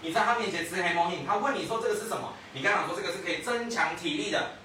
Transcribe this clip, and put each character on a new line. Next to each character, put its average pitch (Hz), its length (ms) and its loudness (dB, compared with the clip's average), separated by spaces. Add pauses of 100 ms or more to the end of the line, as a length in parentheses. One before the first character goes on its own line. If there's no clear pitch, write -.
你 160 100 -6
在 220 140 4
他 208 120 4
面 214 140 0
前 160 160 -2
吃 185 160 -2
黑 170 120 2
猫 170 160 4
黑， 214 160 -2
他 - 100 2
问 269 180 2
你 160 120 -2
说 226 120 0
这 226 100 0
个 208 60 4
是 - 140 -2
什 - 80 -2
么？ - 160 -6 (220)
你 135 80 -6
刚 - 100 4
刚 - 140 2
说 - 100 -4
这 - 60 -4
个 - 100 -2
是 - 60 -6
可 175 120 -6
以 - 120 -2
增 233 260 0
强 - 260 2
体 160 220 -2
力 - 140 -2
的， 143 220 0 (120)